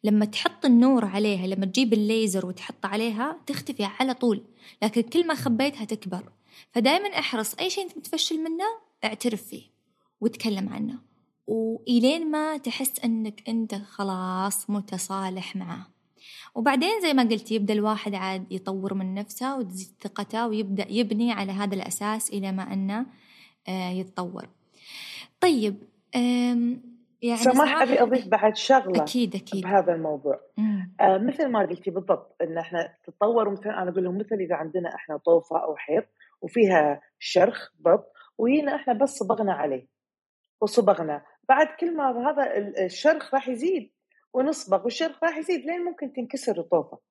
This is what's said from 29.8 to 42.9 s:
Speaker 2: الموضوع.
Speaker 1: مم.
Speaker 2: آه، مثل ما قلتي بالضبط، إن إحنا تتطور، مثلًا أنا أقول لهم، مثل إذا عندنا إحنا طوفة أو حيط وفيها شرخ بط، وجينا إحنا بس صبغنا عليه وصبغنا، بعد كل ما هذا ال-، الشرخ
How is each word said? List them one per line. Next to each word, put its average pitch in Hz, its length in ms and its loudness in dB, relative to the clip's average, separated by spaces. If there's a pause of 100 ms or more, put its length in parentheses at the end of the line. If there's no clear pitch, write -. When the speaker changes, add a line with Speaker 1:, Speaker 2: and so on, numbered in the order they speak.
Speaker 2:
الموضوع. 151 460 -2 (160)
Speaker 1:
مم. 202 440 -2
Speaker 2:
آه، 190 180 6
مثل 262 300 0
ما 226 120 2
قلتي 180 300 -2
بالضبط، 175 520 -2
إن 165 160 -4
إحنا 165 360 -6 (100)
تتطور، 214 460 0
مثلًا 196 320 -6
أنا 180 80 -2
أقول 180 140 -2
لهم، 180 140 -2
مثل 208 160 -4
إذا 180 200 -2
عندنا 160 400 -4
إحنا - 220 -10
طوفة 165 480 4
أو 156 120 -4
حيط 170 280 -2 (380)
وفيها 165 580 4 (180)
شرخ - 600 2
بط، - 340 4 (260)
وجينا 269 360 2
إحنا 262 180 -2
بس 262 180 2
صبغنا 208 420 0
عليه 139 340 -2 (720)
وصبغنا، 180 640 2 (260)
بعد 285 180 8
كل 339 300 -4
ما 262 340 0
هذا 277 260 0
ال-، 202 220 -4
الشرخ 285 560 2